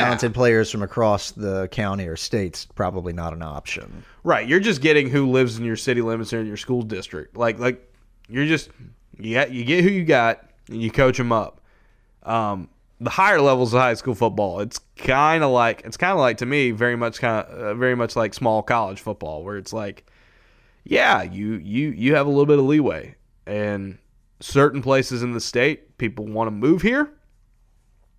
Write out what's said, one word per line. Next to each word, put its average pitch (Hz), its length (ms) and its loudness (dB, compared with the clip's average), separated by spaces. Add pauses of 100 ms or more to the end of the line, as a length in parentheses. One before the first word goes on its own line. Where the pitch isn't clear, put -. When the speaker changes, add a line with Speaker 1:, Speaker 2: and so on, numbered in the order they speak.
Speaker 1:
talented 117 320 0
players 113 380 4
from 107 100 -4
across 104 500 0
the 95 360 -4
county 98 400 -4
or 80 80 -6
state's 98 500 -6
probably 90 480 -6
not 82 200 -6
an 85 100 -12
option. - 600 -12 (200)
Speaker 2:
Right, 117 240 2
you're 160 120 4
just 196 220 0
getting 147 280 4
who 139 200 2
lives 123 300 2
in 120 60 -6
your 113 100 -2
city 120 260 -2
limits 113 320 -4
or 117 60 -2
in 110 80 -4
your 104 100 -8
school 123 240 -2
district. 98 560 -10
Like, 113 220 0
like, 123 280 -2 (400)
you're 131 200 -2
just, 160 220 -2 (500)
you 110 140 -6
get, 127 180 0
you 123 120 -6
get 170 200 2
who 190 80 6
you 185 140 0
got, 120 340 4 (280)
and 113 140 -8
you 110 80 -2
coach 131 300 2
'em 120 120 0
up. 110 300 -2 (640)
Um, 104 460 -4 (300)
the 120 120 -4
higher 190 300 4
levels 127 320 4
of 127 80 4
high 123 140 4
school 123 200 -6
football, 101 460 0
it's - 180 -8 (160)
kinda 151 520 2
like, 120 380 2
it's - 120 -14
kinda 185 180 0
like, 123 220 2
to 127 100 -4
me, 135 240 2
very 120 240 0
much 117 240 -4
kinda, 113 300 -2
uh, 107 260 -6
very 127 200 2
much 117 200 -2
like 110 180 0
small 110 300 0
college 107 380 -2
football, 78 420 -8
where 101 140 -10
it's 98 160 -14
like, 101 320 -10 (800)
yeah, 165 400 2
you, 101 320 -6
you, 107 340 -4
you 131 260 2
have 143 120 4
a - 20 -2
little 143 160 4
bit 147 140 6
of 135 60 4
leeway, 127 500 0 (320)
and 101 500 -6 (420)
certain 139 440 2
places 131 400 0
in 123 100 -4
the 113 80 -4
state, - 560 -2
people 107 280 -6
wanna 107 260 -2
move 151 320 2
here, 277 280 2 (1080)